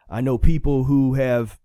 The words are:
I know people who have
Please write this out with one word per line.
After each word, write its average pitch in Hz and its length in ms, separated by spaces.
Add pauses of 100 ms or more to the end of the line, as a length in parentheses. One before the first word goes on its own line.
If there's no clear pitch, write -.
I 110 120
know 127 180
people 143 460
who 135 300
have 123 500